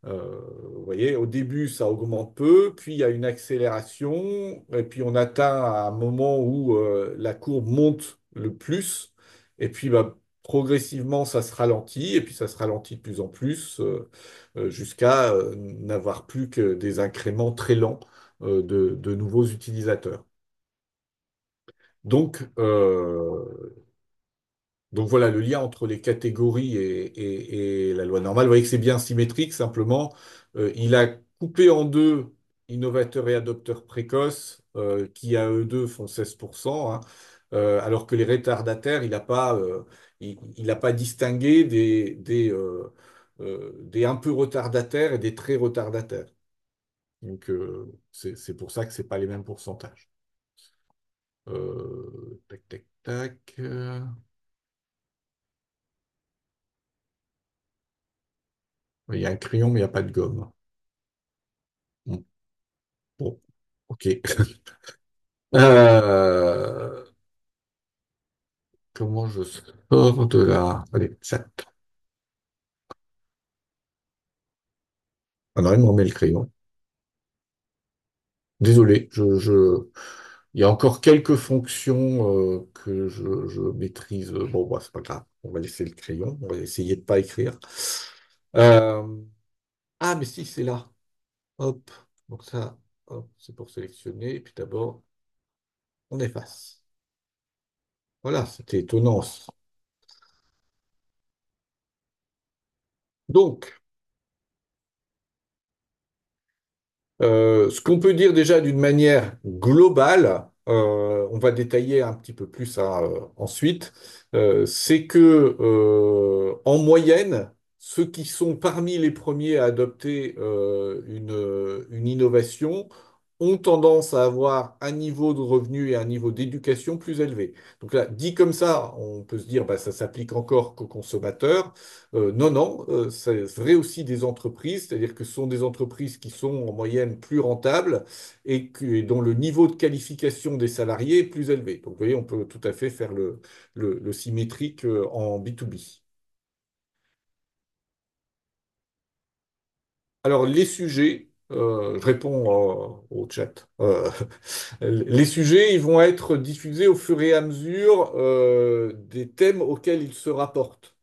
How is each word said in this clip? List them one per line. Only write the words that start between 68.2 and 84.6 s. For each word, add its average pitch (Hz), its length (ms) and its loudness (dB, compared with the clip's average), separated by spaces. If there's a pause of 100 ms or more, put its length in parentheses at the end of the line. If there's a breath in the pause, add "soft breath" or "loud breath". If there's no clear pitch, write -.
comment 110 300 -4
je 101 160 -6
sors 127 840 2
de - 160 6
la, 90 400 2 (100)
allez, 101 280 -2
chat. - 240 -6 (4000)
Ah - 60 0
non, 90 120 6
il 113 60 8
me 123 60 8
remet 101 200 6
le - 60 -2
crayon. 85 380 0 (2000)
Désolé, 107 520 6
je, 101 260 2
je, 95 500 4 (640 loud breath)
il - 80 0
y - 20 6
a 98 60 8
encore 120 320 2
quelques 151 340 6
fonctions, 123 1200 0
euh, 90 160 -12
que 95 340 -6
je, 95 400 -6
je 95 140 -8
maîtrise. 95 720 -8
Bon, 92 360 -4